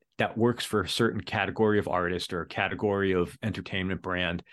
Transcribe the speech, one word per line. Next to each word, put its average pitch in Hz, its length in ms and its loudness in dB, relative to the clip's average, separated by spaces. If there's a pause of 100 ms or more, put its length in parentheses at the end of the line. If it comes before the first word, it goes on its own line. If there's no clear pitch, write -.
(160)
that 110 220 0
works 117 260 2
for 107 160 0
a 90 80 -2
certain 113 320 0
category 104 580 2
of 98 80 0
artist 87 460 0
or 87 80 -2
a 80 60 -6
category 98 640 0
of 87 300 2
entertainment 95 580 -2
brand. 90 420 -2 (100)